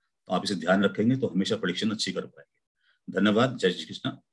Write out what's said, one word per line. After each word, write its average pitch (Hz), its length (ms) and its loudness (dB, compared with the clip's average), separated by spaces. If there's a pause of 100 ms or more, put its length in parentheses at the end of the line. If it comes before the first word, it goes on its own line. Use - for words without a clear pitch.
(260)
तो - 80 -4
आप 90 100 -2
इसे 104 100 -4
ध्यान 92 300 2
रखेंगे 110 320 2
तो 123 100 -2
हमेशा 92 300 0
prediction 98 340 -2
अच्छी - 220 -4
कर - 140 -6
पाएंगे। - 360 -20 (500)
धन्यवाद, 107 460 4
जय 92 120 2
श्री - 140 -6
कृष्णा, - 360 -10 (120)